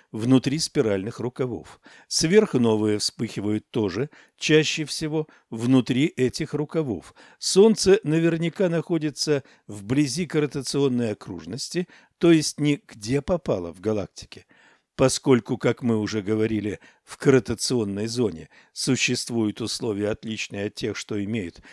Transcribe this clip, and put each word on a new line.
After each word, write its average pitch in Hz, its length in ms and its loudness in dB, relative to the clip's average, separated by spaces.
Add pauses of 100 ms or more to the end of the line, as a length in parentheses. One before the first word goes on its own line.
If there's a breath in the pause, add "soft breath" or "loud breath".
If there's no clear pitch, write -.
(120)
внутри 127 480 2
спиральных 110 600 -2
рукавов. 117 600 -8 (280 loud breath)
Сверхновые 117 920 2
вспыхивают 107 680 -4
тоже 107 400 -2 (280 soft breath)
чаще 156 460 2
всего 156 440 -6 (220 soft breath)
внутри 123 580 2
этих 131 460 -2
рукавов. 147 600 -4 (240 loud breath)
Солнце 196 640 4
наверняка 165 640 0
находится 156 760 -2 (240 soft breath)
вблизи 127 580 -2
корротационной 139 840 0
окружности, 98 760 -8 (300 soft breath)
то 170 140 6
есть 156 280 2
не 143 260 0
где 117 360 -4
попало 113 520 -4
в 87 60 -20
галактике. 101 640 -6 (520 soft breath)
Поскольку, 131 600 2
как 120 260 -2
мы 117 140 2
уже 107 240 -2
говорили, 104 580 -2 (240 soft breath)
в - 140 -20
корротационной 113 920 2
зоне 107 420 -4 (220 soft breath)
существуют 117 880 -2
условия, 104 500 -4
отличные 107 580 -6
от 104 80 -10
тех, 107 200 -6
что 104 260 -6
имеют 101 400 -6 (120 loud breath)